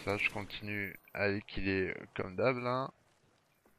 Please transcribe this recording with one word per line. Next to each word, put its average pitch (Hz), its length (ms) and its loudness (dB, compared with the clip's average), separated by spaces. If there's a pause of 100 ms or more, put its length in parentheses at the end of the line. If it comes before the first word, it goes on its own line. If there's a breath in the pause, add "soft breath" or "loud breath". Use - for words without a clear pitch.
là 101 120 2
je - 120 2
continue 104 680 -6 (200)
à 101 140 2
équiler, 98 600 0
euh, - 160 -6 (100)
comme 95 200 -4
d'hab 123 220 4
là, 123 340 0 (880)